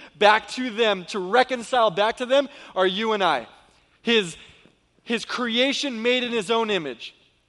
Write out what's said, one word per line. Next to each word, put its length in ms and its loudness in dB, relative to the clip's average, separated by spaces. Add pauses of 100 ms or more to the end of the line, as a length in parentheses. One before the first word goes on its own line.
(180)
back 360 4
to 180 -6
them, 380 0
to 100 -6
reconcile 720 2
back 260 0
to 80 -6
them, 240 2 (260)
are 120 2
you 260 -2
and 100 0
I. 220 0 (560)
His, 340 0 (680)
his 220 -6
creation 760 -2
made 220 0
in 80 -6
his 180 -2
own 220 0
image. 420 -6 (360)